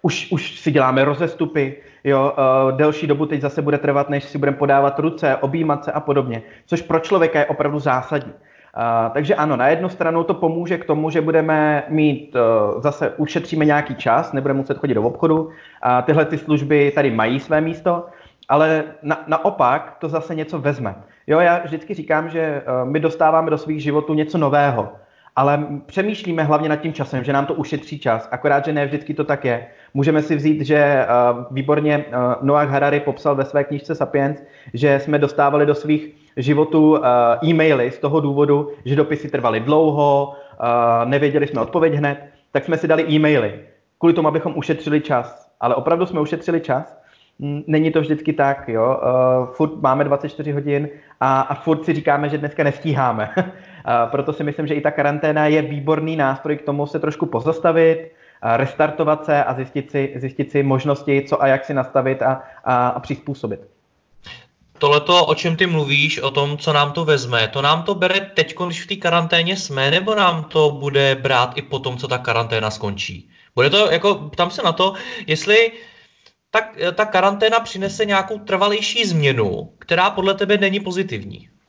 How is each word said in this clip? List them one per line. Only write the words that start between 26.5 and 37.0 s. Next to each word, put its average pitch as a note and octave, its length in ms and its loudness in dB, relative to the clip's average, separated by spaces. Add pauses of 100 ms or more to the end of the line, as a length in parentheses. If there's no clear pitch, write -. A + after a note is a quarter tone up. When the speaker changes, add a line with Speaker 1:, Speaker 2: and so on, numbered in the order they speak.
Speaker 1:
nad D3+ 80 0
tím D#3 160 -6
časem, C3 320 -6
že C#3+ 80 -2
nám C#3 140 0
to - 80 -4
ušetří D3+ 440 -8
čas, A#2 320 -2
akorát, C#3+ 340 0
že D#3 80 -2
ne C#3+ 140 0
vždycky C#3+ 280 -6
to D3 100 -2
tak C#3+ 200 -2
je. A#2 220 -2 (280)
Můžeme D3+ 280 2
si D3+ 140 -2
vzít, D3+ 240 0
že, D3 160 2
eh, C#3+ 300 4 (440)
výborně, D3 580 0
eh, - 40 -10 (300)
Noah C#3+ 260 2
Harari C#3+ 320 2
popsal C#3+ 340 -2
ve C3+ 100 0
své C#3+ 200 -2
knížce D3 300 -6
Sapiens, C#3+ 440 -2 (360)
že C#3 260 4
jsme D3 180 0
dostávali D3 480 2
do D3 80 2
svých D3+ 400 -2 (220)
životů, D3+ 680 4